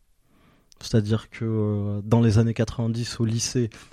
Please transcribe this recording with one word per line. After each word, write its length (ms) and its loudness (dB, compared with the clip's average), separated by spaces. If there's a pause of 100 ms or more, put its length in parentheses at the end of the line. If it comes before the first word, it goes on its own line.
(800)
C'est-à-dire 500 0
que, 160 -8
euh, 580 -2
dans 180 4
les 160 6
années 160 4
quatre-vingt-dix, 640 -4
au 60 0
lycée, 440 -2 (240)